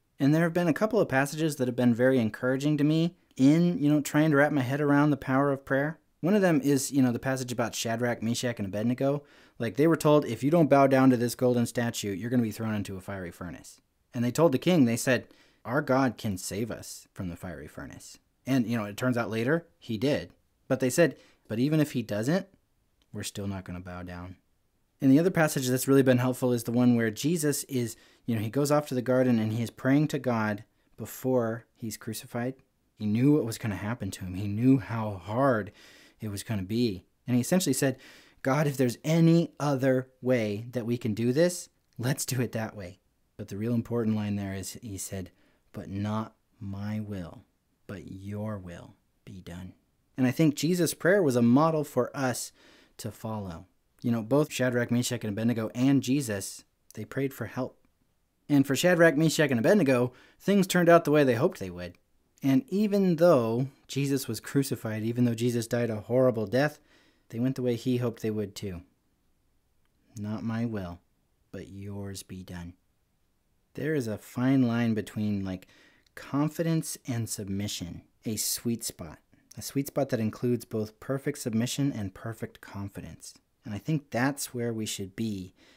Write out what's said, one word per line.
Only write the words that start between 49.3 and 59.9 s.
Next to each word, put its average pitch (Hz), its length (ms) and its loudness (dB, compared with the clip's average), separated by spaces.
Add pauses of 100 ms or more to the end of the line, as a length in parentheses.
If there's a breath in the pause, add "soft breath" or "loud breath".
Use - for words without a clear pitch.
done." 90 320 -14 (440)
And 127 100 2
I 120 40 2
think 156 240 2
Jesus' 175 380 0
prayer 190 300 2
was 135 120 2
a 123 60 4
model 147 420 4
for 123 320 -4
us 131 360 -4 (460 soft breath)
to 107 140 -10
follow. 98 560 -10 (340)
You 123 100 0
know, 113 120 -2
both 143 280 2
Shadrach, 120 400 0
Meshach, 120 320 0
and 107 80 -4
Abednego 110 420 -2
and 131 300 2
Jesus, 120 600 -4 (300)
they 107 120 -10
prayed 139 280 -6
for 120 120 -8
help. 123 340 -8 (680)
And 139 160 6
for 135 100 0
Shadrach, 170 400 6
Meshach, 151 360 2
and 120 80 2
Abednego, 131 520 4 (280 soft breath)